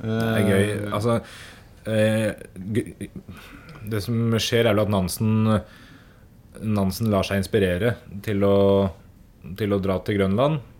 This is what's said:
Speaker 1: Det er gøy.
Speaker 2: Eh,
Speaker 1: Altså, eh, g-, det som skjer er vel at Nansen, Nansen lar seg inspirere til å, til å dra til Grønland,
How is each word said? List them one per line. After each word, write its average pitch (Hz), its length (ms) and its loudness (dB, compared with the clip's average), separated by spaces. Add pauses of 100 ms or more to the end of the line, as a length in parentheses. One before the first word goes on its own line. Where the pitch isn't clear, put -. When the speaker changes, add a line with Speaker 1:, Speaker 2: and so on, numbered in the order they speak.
Speaker 1:
Det 110 80 -6
er 110 380 0
gøy. 104 380 2
Speaker 2:
Eh, 104 60 -6
Speaker 1:
Altså, 110 280 0 (680)
eh, 110 460 2 (400)
g-, 107 360 -4 (800)
det 107 160 -4
som 120 120 -4 (180)
skjer 117 340 2
er 107 80 4
vel 104 60 4
at 101 80 2
Nansen, 110 720 2 (1000)
Nansen 104 480 0
lar 95 120 4
seg 98 200 -2
inspirere 95 540 0 (260)
til 101 200 -2
å, 98 480 4 (680)
til 101 180 -2
å 101 80 0
dra 95 180 -2
til 107 180 -2
Grønland, 120 420 2 (200)